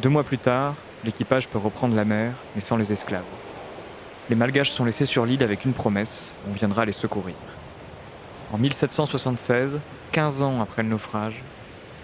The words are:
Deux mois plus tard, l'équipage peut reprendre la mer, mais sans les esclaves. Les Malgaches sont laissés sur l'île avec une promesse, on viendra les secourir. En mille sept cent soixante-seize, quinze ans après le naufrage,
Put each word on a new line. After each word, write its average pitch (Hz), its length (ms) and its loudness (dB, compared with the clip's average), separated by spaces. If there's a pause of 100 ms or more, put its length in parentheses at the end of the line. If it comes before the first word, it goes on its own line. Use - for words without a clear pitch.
Deux 127 100 4
mois 147 120 6
plus 135 160 -2
tard, 139 380 2 (260)
l'équipage 117 460 2
peut 110 100 -2
reprendre 110 380 2
la 104 80 4
mer, 107 300 2 (200)
mais 104 60 -2
sans 120 160 2
les 107 160 2
esclaves. 95 320 -2 (1040)
Les 117 80 4
Malgaches 131 340 4
sont 127 140 0
laissés 120 220 2
sur 120 200 4
l'île 135 160 4
avec 104 220 2
une 131 80 4
promesse, - 640 0 (120)
on 101 40 -2
viendra 101 320 2
les 104 80 0
secourir. 92 420 -4 (1160)
En 107 60 -2
mille 135 160 4
sept - 180 0
cent 156 120 2
soixante-seize, 131 760 0 (320)
quinze 143 320 2
ans 131 180 2
après 110 220 -2
le 110 40 0
naufrage, 110 540 -2 (600)